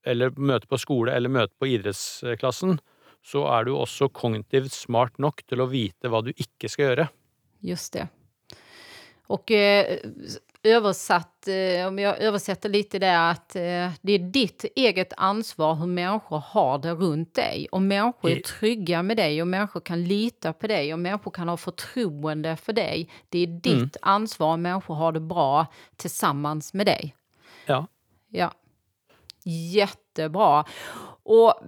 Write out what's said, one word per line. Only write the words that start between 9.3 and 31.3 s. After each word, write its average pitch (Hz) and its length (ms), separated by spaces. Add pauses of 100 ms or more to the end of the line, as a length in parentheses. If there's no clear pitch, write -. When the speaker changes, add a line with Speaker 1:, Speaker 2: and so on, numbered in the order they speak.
Speaker 2:
eh, 202 480 (640)
översatt, 208 840
eh, 185 400
om 190 100
jag 202 220
översätter 208 480
lite 202 300
där, 170 320
att, - 260
eh, 175 340 (120)
det 196 100
är 202 60
ditt 185 460 (120)
eget 190 400
ansvar 190 580
hur 160 120
människor 180 520
har 143 400
det 165 160
runt 165 400
dig. - 380
Om 190 160
människor 196 420
är 170 60
Speaker 1:
I- 165 60
Speaker 2:
trygga 185 600
med 214 140
dig, 160 260
och 175 60
människor 190 320
kan 175 240
lita 202 480
på - 140
dig, 160 260
och 160 60
människor 185 320
kan 170 180
ha 170 80
förtroende 156 1000
för - 160
dig, 170 360 (200)
det 175 140
är 175 40
ditt 170 300
Speaker 1:
Mm. 127 140 (120)
Speaker 2:
ansvar 196 520
om 165 80
människor 180 320
har 160 180
det 160 80
bra 160 460 (300)
tillsammans 151 800
med 196 120
dig. 147 280 (520)
Speaker 1:
Ja. 143 200 (440)
Speaker 2:
Ja. 180 220 (920)
Jättebra. 165 1200 (580)
Och 226 320 (140)